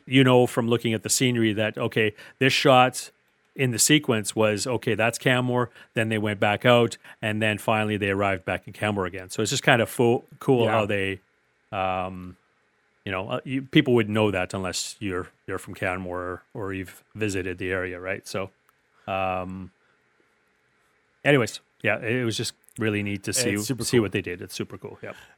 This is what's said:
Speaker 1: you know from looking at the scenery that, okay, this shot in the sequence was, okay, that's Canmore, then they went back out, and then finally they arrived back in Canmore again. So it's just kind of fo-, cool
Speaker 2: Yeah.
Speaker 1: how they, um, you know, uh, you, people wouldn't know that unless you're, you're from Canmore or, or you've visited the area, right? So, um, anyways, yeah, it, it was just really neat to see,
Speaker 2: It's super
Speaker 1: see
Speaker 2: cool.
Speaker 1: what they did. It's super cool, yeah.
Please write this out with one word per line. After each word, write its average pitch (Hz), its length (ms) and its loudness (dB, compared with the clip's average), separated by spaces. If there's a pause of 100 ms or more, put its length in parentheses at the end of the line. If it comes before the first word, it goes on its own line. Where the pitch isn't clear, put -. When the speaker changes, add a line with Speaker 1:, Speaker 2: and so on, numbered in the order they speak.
Speaker 1:
you 131 180 6
know 127 220 6
from 120 220 -2
looking 117 260 0
at 107 100 -4
the 107 60 -4
scenery 117 440 2
that, 110 240 -2
okay, 110 360 0 (260)
this 131 140 4
shot 131 580 4 (440)
in 131 160 0
the 110 80 -2
sequence 127 560 2
was, 107 320 2
okay, 117 280 -2
that's 113 220 0
Canmore, 123 520 0 (240)
then 113 160 0
they 110 80 0
went 104 220 -2
back 104 260 2
out, 120 320 6 (240)
and 107 200 -2
then 107 160 0
finally 107 380 0
they 101 140 0
arrived 98 340 0
back 90 240 -6
in 98 60 -18
Canmore 101 320 -2
again. 92 240 -10
So - 120 -6
it's 101 100 -2
just 131 120 -4
kind 123 180 6
of 104 80 0
fo-, 123 360 2 (140)
cool 123 260 4
Speaker 2:
Yeah. 107 60 0
Speaker 1:
how 110 140 2
they, 98 360 -4 (500)
um, 92 640 -4 (720)
you 101 80 -6
know, 95 160 -6
uh, 127 160 -6
you, 135 160 -6
people 135 320 4
wouldn't 107 200 2
know 107 180 2
that 92 220 -4
unless 92 460 -6
you're, 90 300 -6 (180)
you're 95 120 -6
from 101 160 -16
Canmore 90 440 -6
or, 90 220 -10 (120)
or 95 200 -8
you've 92 280 -10 (120)
visited 95 440 -4
the 92 140 -6
area, 92 280 -4
right? 92 280 -8
So, 92 220 -8 (580)
um, 92 640 -4 (1500)
anyways, 131 380 2 (200)
yeah, 110 180 2
it, 113 180 -4
it 127 80 -2
was 110 100 -2
just - 180 -6 (240)
really 107 260 0
neat 101 200 -6
to - 80 -6
see, 120 200 -2
Speaker 2:
It's 104 160 -4
super 117 180 -4
Speaker 1:
see - 120 2
Speaker 2:
cool. 117 60 6
Speaker 1:
what 98 80 -4
they 101 100 -2
did. 90 200 -8
It's 98 140 -16
super 101 220 -8
cool, - 240 -16
yeah. 101 120 -12 (240)